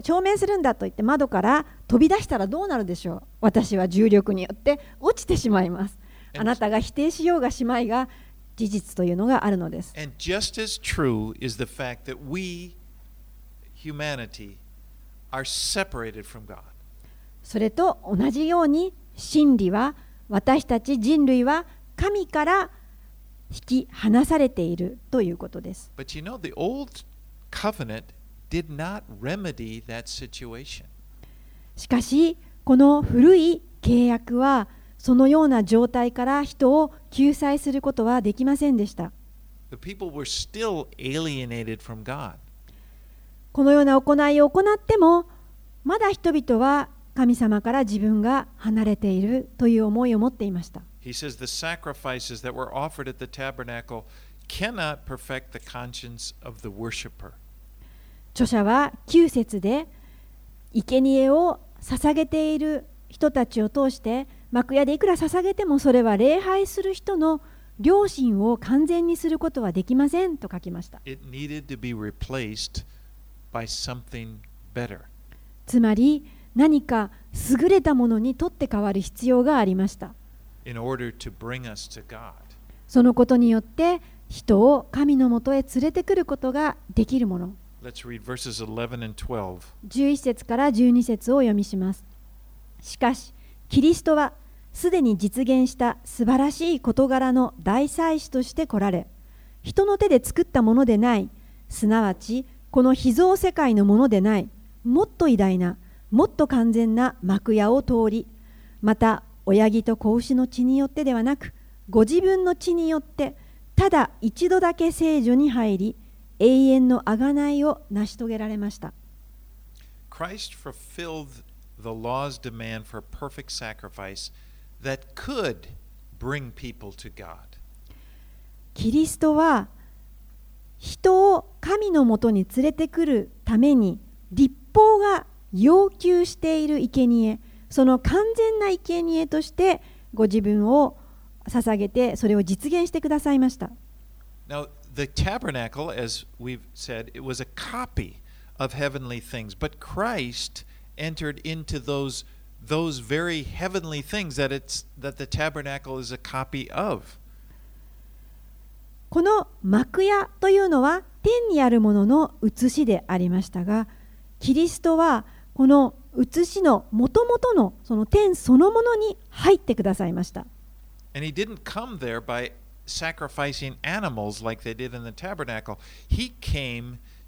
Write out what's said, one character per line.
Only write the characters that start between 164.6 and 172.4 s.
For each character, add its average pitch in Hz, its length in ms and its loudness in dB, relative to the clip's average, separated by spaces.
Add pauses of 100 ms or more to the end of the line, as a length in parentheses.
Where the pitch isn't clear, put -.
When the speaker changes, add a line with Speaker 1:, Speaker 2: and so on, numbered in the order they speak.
Speaker 1:
ス - 120 -12
ト 330 160 2
は 311 280 2 (300)
こ 269 120 4
の 277 280 6 (200)
写 254 300 0
し 392 180 -2
の 269 280 4
元 262 340 2
々 480 300 0
の 233 180 2 (120)
そ 226 120 -4
の 214 80 0
天 403 320 2
そ 254 220 4
の 370 120 6
も 453 120 4
の 480 140 2
に 427 200 -2 (140)
入 - 240 4
っ 339 40 4
て - 160 -4
く - 80 -2
だ 190 120 0
さ 190 120 -4
い 165 60 -4
ま 175 120 -6
し - 60 -10
た。 - 160 -14 (680)
Speaker 2:
And 139 100 -8
he 156 80 -8
didn't 202 320 -8
come 226 340 -12
there 117 220 -8
by 120 320 -8 (340)